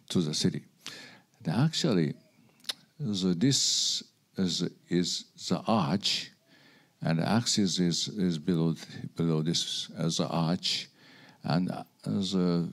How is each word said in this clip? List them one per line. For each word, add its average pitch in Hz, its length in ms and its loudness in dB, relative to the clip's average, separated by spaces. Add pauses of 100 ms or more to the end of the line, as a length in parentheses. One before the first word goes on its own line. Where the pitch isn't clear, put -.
to - 120 2
the 78 120 0
city. 80 320 0 (800)
And 80 100 0
actually, 117 600 2 (840)
the, 95 340 0
this - 720 2 (340)
is, 85 300 0 (220)
is 87 360 0 (220)
the 85 180 0
arch, 98 640 0 (720)
and 82 180 0
the 82 100 0
axis 98 500 2
is, 87 300 0
is 90 280 -2
below, 82 380 2 (400)
below 82 260 0
this, - 560 -2
uh, 82 120 -2
the 82 200 -2
arch, 82 600 -2 (540)
and, 87 280 0
uh, - 120 -10 (200)
the, 92 680 0